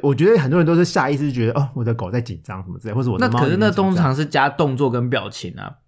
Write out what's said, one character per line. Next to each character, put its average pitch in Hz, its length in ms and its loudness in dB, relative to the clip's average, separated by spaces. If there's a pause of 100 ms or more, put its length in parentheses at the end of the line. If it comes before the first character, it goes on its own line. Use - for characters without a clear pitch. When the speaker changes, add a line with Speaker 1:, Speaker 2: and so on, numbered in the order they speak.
Speaker 1:
我 139 100 4
觉 156 160 4
得 226 80 6
很 135 140 0
多 175 80 4
人 170 80 4
都 170 80 4
是 175 80 4
下 151 260 0
意 147 60 0
识 143 160 -2
觉 120 160 0
得 117 120 0
，“哦， 139 140 0
我 123 100 -4
的 113 100 0
狗 98 180 -6
在 120 80 -2
紧 107 240 -8
张 92 200 -12
什 92 60 -14
么 90 80 -12
之 110 120 -12
类， 101 40 -6
或 127 80 0
者 123 80 0
我 98 80 0
的 247 100 2
猫 120 120 0
在 127 60 2
紧 139 60 2
张。” 180 80 0
Speaker 2:
那 214 80 4
可 - 0 -
是 - 20 2
那 180 60 0
通 190 200 2
常 147 200 2
是 151 100 -4
加 143 240 2
动 139 260 0
作 127 160 0
跟 123 180 -2
表 104 200 -4
情 90 240 -12
啊， - 240 -14 (100)